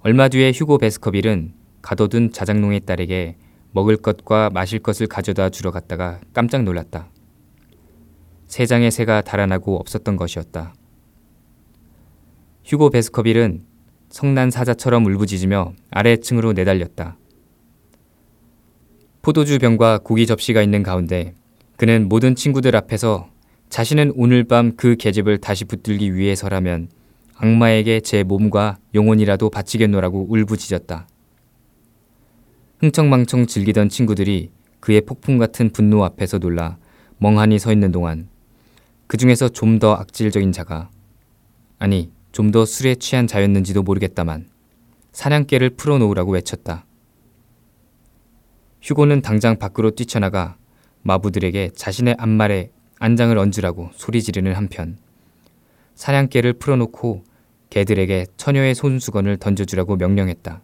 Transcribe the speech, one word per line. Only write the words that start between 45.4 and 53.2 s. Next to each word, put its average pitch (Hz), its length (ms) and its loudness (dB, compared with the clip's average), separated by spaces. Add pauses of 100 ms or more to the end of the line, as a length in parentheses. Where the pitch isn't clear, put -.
풀어놓으라고 104 600 0
외쳤다. 87 520 -6 (2000)
휴고는 143 380 2
당장 110 360 0
밖으로 110 340 -2
뛰쳐나가 98 680 -4 (460)
마부들에게 95 720 -2
자신의 120 440 -2
앞말에 107 520 0 (280)
안장을 117 380 2